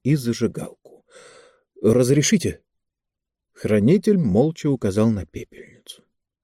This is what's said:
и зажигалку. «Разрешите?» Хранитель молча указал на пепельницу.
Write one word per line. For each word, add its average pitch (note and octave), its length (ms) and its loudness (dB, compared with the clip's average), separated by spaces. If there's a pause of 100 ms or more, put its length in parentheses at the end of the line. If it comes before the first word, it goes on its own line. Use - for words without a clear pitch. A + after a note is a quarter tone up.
и D3 140 0
зажигалку. - 880 -8 (760)
«Разрешите?» B2 800 2 (920)
Хранитель D#3 680 2
молча D3 500 0
указал A2 420 0
на G2 140 -4
пепельницу. - 800 -20 (420)